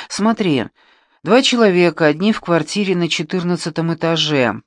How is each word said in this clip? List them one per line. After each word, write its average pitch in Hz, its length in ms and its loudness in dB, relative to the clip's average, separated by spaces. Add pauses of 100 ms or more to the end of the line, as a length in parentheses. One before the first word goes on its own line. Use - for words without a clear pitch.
Смотри, 190 560 0 (580)
два 220 180 4
человека, 180 640 2
одни 156 280 2
в - 80 -8
квартире 180 540 0
на 170 140 -2
четырнадцатом 170 840 -4
этаже. 151 720 0